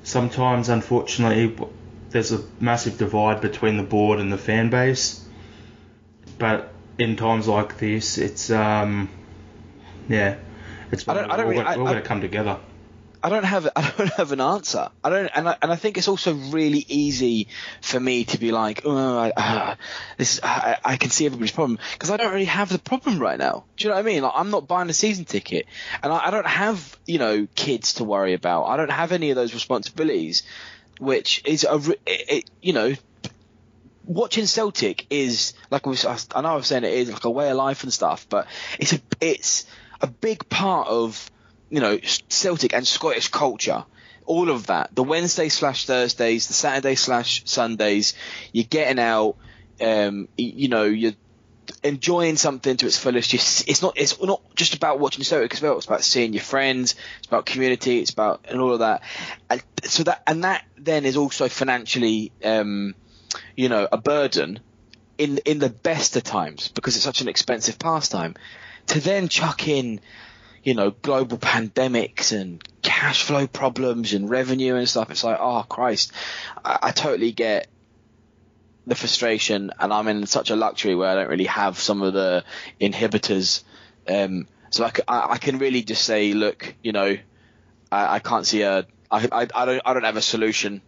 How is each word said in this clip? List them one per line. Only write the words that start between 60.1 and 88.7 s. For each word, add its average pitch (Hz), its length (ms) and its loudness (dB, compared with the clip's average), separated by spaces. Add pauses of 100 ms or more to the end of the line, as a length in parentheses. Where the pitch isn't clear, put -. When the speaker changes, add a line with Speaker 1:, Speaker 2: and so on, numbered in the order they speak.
Speaker 2:
and 160 160 0
that 185 200 0 (140)
then 147 280 0
is 135 120 2
also 139 320 0
financially, 120 840 0 (120)
um, 104 500 0 (600)
you 127 120 2
know, 107 240 2
a 113 60 2
burden 113 600 0 (580)
in, 143 220 0
in 151 200 0
the 139 100 2
best 143 460 -2
of 123 80 0
times, 78 460 -4
because - 260 -2
it's 101 80 0
such 139 180 -2
an 127 60 -2
expensive 113 520 0
pastime. 147 560 -2 (520)
To 156 140 2
then 185 260 0
chuck - 400 -2
in, 127 320 0 (640)
you 135 100 2
know, 101 180 2
global 131 460 -2
pandemics 117 920 0
and 92 320 -6 (180)
cash - 420 0
flow 139 220 2
problems 123 680 -2
and 101 160 0
revenue 127 460 2
and 123 120 2
stuff, 113 240 0
it's - 120 -2
like, 113 160 0
oh 117 280 0
Christ, - 460 0 (500)
I, - 200 0
I - 80 2
totally 113 420 0
get 107 340 0 (1200)
the 120 80 0
frustration, 110 840 0
and 101 120 0
I'm 107 160 0
in 104 200 0
such - 240 0
a 107 40 0
luxury 110 400 0
where 92 140 2
I 95 60 2
don't 92 140 0
really 90 160 0
have 98 320 -2
some 101 260 0
of 95 100 0
the 92 320 0 (340)
inhibitors. 101 840 0 (440)
Um, 95 400 0 (220)
so 117 160 0
I 117 60 -2
c-, - 160 0
I, 120 240 0
I 120 60 0
can 131 200 -2
really 131 260 2
just 107 220 -2
say, 104 280 4
"Look, - 500 -2
you 113 80 -2
know, 98 260 2 (760)
I, 98 240 2
I 110 40 0
can't 104 260 -2
see 107 160 2
a, 98 240 2 (240)